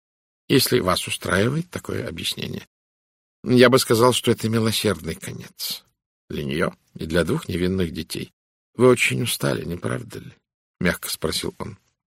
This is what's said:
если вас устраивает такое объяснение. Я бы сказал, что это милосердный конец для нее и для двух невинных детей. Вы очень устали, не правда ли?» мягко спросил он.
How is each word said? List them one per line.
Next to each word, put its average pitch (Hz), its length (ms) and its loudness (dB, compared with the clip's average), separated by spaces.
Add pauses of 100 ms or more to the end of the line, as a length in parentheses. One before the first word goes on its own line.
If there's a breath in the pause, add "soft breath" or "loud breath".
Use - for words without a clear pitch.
(480)
если 131 320 4
вас 92 260 0
устраивает 113 640 0
такое - 380 -8
объяснение. - 580 -8 (800)
Я 123 240 8
бы 127 100 6
сказал, 123 340 4
что - 180 0
это 113 180 0
милосердный 107 680 -2
конец - 680 -12 (440)
для 76 160 -6
нее 76 280 -2 (220)
и 80 120 -8
для 82 180 2
двух 120 240 -2
невинных 90 440 0
детей. - 400 -10 (420)
Вы 123 140 6
очень 127 340 4
устали, 69 420 -2
не 85 120 -6
правда - 420 -8
ли?» - 140 -16 (480)
мягко 87 280 -2
спросил - 500 -4
он. - 200 -12 (380)